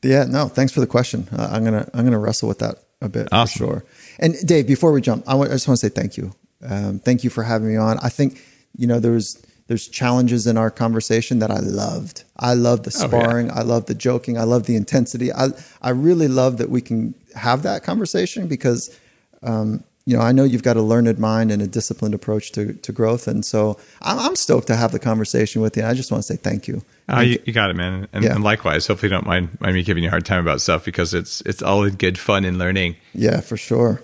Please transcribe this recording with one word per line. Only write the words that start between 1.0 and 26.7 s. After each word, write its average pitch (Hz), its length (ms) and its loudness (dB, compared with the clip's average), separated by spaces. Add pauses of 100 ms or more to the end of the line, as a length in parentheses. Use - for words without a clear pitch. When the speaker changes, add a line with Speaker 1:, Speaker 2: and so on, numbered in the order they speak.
Speaker 1:
Uh, 110 180 -4
I'm 110 140 -2
gonna, 110 300 0
I'm 120 100 -2
gonna 120 160 4
wrestle 110 300 -2
with 101 100 -4
that - 240 -6 (180)
a 110 60 -6
bit 107 240 -4
Speaker 2:
Awesome. 113 280 0
Speaker 1:
for 117 140 -2
sure. - 120 -8 (340)
And 165 160 2 (100)
Dave, 151 220 4
before 147 240 4
we 143 80 4
jump, 110 260 -2
I 131 100 0
wa-, 139 100 2
I 127 60 -4
just 131 180 -2
wanna 123 80 4
say 107 120 0
thank - 280 -4
you. 98 160 -10 (340)
Um, 98 320 -4
thank 123 240 2
you 123 60 0
for 113 140 -6
having 110 260 0
me 110 80 0
on. 110 260 2
I 120 60 0
think, - 340 -2 (340)
you 123 80 0
know, 120 140 2
there 117 140 4
was, - 280 -2 (260)
there's 117 220 -4
challenges 123 580 2
in 117 80 2
our 113 160 2
conversation 113 680 0
that 107 120 0
I 104 80 -2
loved. 101 640 -6 (140)
I 123 160 0
love 120 300 4
the - 120 -8
Speaker 2:
Oh, - 60 -4
yeah. 131 60 -2
Speaker 1:
sparring. 117 440 2
I 117 120 -4
love 117 240 0
the 107 80 -2
joking. 123 420 -2
I 113 60 0
love 117 220 2
the 117 120 2
intensity. 123 560 0
I, 131 160 0 (320)
I 120 80 -2
really 151 400 4
love 127 300 2
that - 100 -2
we 123 100 0
can 113 360 -4 (200)
have 123 280 0
that 180 200 -4
conversation 185 640 -2
because, 123 500 -2 (460)
um, 110 400 -2 (220)
you 123 100 2
know, 113 80 2
I 120 80 4
know 135 140 6
you've 120 180 2
got 120 140 4
a 113 40 4
learned 113 380 4
mind 110 320 2
and 104 100 0
a 104 60 -2
disciplined 107 460 -4
approach 107 400 -4
to, 104 220 -4
to - 180 -12
growth. 117 340 0
And 110 160 -2
so 107 340 0 (240)
I'm, 208 160 -2
I'm 294 200 -2
stoked - 300 0
to - 100 2
have - 160 0
the - 60 -4
conversation 110 640 0
with 110 140 0
you. 110 80 -2
I 113 120 0
just 127 160 -6
wanna 104 120 -2
say 151 140 -6
thank - 320 -4
you. - 120 -6 (280)